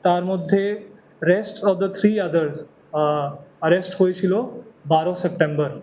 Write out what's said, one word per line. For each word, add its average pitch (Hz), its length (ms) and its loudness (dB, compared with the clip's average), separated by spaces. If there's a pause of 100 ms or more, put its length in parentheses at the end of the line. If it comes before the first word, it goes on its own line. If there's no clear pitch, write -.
তার 180 240 2
মধ্যে 196 640 -2 (320)
rest 190 460 2
of 190 80 4
the 185 120 -2
three 214 280 2
others, 165 400 -2 (380)
আহ, 147 420 0 (240)
অ্যারেস্ট 180 420 0
হয়েছিল 185 400 2 (440)
বারো 160 300 2
সেপ্টেম্বর 151 540 -2 (120)